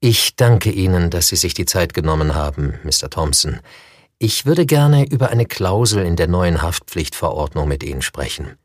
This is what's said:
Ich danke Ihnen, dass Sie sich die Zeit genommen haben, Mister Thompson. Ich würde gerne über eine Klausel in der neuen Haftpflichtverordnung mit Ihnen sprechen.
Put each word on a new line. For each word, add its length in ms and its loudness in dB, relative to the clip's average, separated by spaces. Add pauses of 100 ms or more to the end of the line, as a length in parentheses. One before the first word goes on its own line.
Ich 340 2
danke 380 4
Ihnen, 380 2
dass 180 0
Sie 80 -2
sich 180 -2
die 100 -4
Zeit 300 -2
genommen 400 0
haben, 480 -4
Mister 260 -4
Thompson. 520 -2 (580)
Ich 280 -2
würde 200 2
gerne 420 4
über 200 0
eine 180 2
Klausel 580 0
in 120 0
der 100 2
neuen 340 2
Haftpflichtverordnung 1080 -4
mit 160 -4
Ihnen 180 -8
sprechen. 640 -8